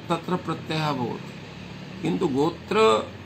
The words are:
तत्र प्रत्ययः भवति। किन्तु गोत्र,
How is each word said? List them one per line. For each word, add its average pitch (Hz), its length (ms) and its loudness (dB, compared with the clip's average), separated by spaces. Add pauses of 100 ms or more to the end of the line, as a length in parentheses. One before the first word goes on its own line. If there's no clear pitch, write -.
तत्र 175 260 0
प्रत्ययः 156 560 -2
भवति। 123 420 -4 (680)
किन्तु 180 260 2
गोत्र, 165 840 4 (140)